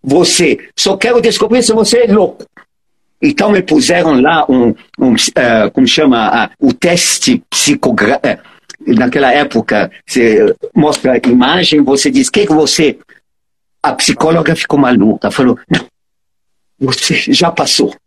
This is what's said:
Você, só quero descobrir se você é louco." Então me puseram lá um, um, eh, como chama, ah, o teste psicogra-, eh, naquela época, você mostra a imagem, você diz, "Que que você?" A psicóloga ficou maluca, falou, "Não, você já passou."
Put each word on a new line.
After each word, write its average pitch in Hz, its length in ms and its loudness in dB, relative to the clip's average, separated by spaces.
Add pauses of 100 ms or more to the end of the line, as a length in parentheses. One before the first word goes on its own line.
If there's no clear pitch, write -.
Você, 160 640 0 (100)
só 190 200 -2
quero 233 240 0
descobrir 226 420 0
se 220 80 0
você 220 280 2
é 226 120 2
louco." 202 340 0 (760)
Então 208 300 0
me 190 100 2
puseram 160 580 0
lá 151 300 2
um, 120 260 2 (240)
um, 127 160 2 (200)
eh, 113 360 0
como 131 160 2
chama, 123 400 0
ah, 117 220 -2 (100)
o 127 140 0
teste - 760 -2
psicogra-, 120 760 -2
eh, 113 160 -4 (460)
naquela 123 480 0
época, 113 580 -2 (140)
você 110 500 2 (200)
mostra 147 380 0
a 123 160 0
imagem, 151 520 2
você 135 300 0
diz, 127 180 0
"Que 202 160 0
que 156 80 0
você?" 151 440 0 (840)
A 151 120 -2
psicóloga 160 640 -2
ficou - 200 -4
maluca, 110 540 0
falou, 127 260 0 (120)
"Não, - 160 -4 (960)
você 131 360 -4 (140)
já 170 200 2
passou." 143 460 -2 (120)